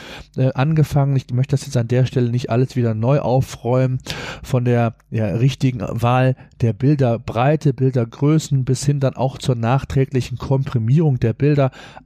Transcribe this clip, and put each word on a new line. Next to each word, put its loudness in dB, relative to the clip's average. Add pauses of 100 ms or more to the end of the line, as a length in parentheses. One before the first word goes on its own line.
(380)
Äh, 2
angefangen, 2
ich -2
möchte -2
das -2
jetzt -4
an 0
der 2
Stelle 0
nicht -4
alles 0
wieder 0
neu 2
aufräumen, 0 (440)
von -2
der, 0 (160)
ja, -2
richtigen 0
Wahl 0 (260)
der 2
Bilderbreite, 0
Bildergrößen 0
bis 0
hin 2
dann 0
auch -4
zur -2
nachträglichen 0
Komprimierung 0
der 0
Bilder. 2 (360)